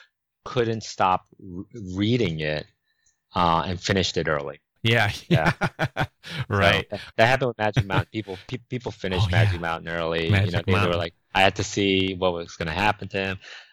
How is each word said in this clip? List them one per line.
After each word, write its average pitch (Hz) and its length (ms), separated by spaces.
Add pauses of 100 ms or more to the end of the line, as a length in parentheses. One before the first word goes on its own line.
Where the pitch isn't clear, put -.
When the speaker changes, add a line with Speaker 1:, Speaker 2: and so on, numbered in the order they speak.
(440)
Speaker 1:
couldn't 113 400
stop 92 420 (140)
re-, 92 240 (320)
reading 104 420
it, 76 280 (680)
uh, 85 320
and 90 140
finished 95 380
it 80 100
early. 71 320 (240)
Speaker 2:
Yeah. 113 260 (180)
Speaker 1:
Yeah. 143 300
Speaker 2:
<laughs> - 480 (420)
Right. 98 420
Speaker 1:
So 101 60
that, - 40 (160)
that 113 100
happened 131 220
with 117 100
Magic 107 280
Mountain. 95 260
People, 101 340
pe-, 127 120 (100)
people 120 240
finished 92 360
Speaker 2:
Oh, - 20
Speaker 1:
Magic 95 240
Speaker 2:
yeah. 85 60
Speaker 1:
Mountain 82 280
early. 82 420
Speaker 2:
Magic 98 160
Speaker 1:
You 87 60
know, 87 60
they, 90 140
they - 0
were 98 100
Speaker 2:
Mountain. 87 160
Speaker 1:
like, 82 160 (200)
"I 98 60
had 98 160
to 101 80
see 95 500
what 90 200
was 85 220
gonna 85 160
happen 101 360
to - 100
him." 98 200 (340)